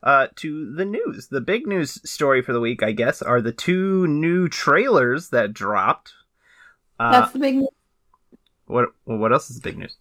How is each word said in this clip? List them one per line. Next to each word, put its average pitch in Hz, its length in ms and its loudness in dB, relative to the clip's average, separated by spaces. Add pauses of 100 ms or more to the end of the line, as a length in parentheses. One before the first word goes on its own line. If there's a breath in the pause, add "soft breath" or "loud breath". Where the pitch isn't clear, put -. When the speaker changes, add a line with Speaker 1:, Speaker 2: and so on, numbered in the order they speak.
Speaker 1:
uh, 135 260 4 (100)
to 151 360 -8
the 175 120 -4
news. 285 420 -6
The 139 120 -4
big 233 280 -4
news 180 420 -4
story 135 320 2
for 127 100 -6
the 120 80 0
week, 117 220 -2
I 110 120 0
guess, 117 280 -2
are 123 200 2
the 113 120 -2
two 185 540 0
new 165 420 2
trailers 156 800 2
that 107 240 0
dropped. 104 600 -2 (840 soft breath)
Uh, 233 120 2
Speaker 2:
That's 240 200 6
the 262 80 -6
big 269 180 2
news. 269 120 0 (960)
Speaker 1:
What, 120 220 0 (160)
what 110 280 -2
else 135 200 0
is 120 100 -16
the - 80 -8
big - 80 -12
news? 95 240 -16